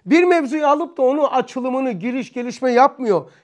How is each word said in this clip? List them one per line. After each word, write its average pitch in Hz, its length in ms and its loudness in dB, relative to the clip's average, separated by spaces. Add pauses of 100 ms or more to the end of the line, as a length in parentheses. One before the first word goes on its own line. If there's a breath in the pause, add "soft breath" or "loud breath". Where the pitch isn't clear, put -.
bir 320 180 4
mevzuyu 311 440 0
alıp 294 300 -2
da 285 40 -2
onu 277 320 2
açılımını, 254 580 -4
giriş, 233 420 -8
gelişme 247 380 -6
yapmıyor. 240 600 0 (120 soft breath)